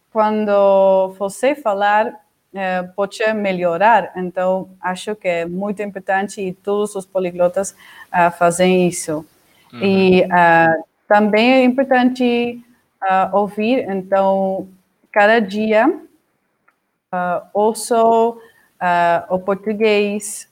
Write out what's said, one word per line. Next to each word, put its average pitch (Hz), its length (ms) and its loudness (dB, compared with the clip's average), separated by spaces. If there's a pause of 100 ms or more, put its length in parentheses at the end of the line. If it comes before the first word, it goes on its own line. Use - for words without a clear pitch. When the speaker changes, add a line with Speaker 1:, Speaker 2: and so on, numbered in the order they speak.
(120)
Speaker 1:
quando 196 1040 2
você 202 380 -4
falar, 214 580 -2 (400)
eh, 185 300 -4 (140)
pode 196 260 -6 (100)
melhorar. 190 840 0
Então, 185 540 -4 (100)
acho 185 340 -6
que 202 140 -8
é 170 180 -2
muito 190 360 -6
importante 196 580 -6
e 185 120 -6
todos 208 440 -4
os 190 100 -10
poliglotas, 180 720 -2 (340)
ah, 175 220 2
fazem 180 560 2
isso. 160 360 -6 (480)
Speaker 2:
Uhum. - 120 -16
Speaker 1:
E, 190 480 4
ah, 165 420 4 (320)
também 214 460 4
é 262 120 4
importante, 247 960 0 (400)
ah, 190 340 0
ouvir. 208 540 -2
Então, 190 760 -2 (460)
cada 214 260 4
dia, 214 500 0 (1200)
ah, 180 320 -4 (100)
ouço, 226 880 0 (400)
ah, 175 500 0
o 185 80 0
português, 208 1120 -2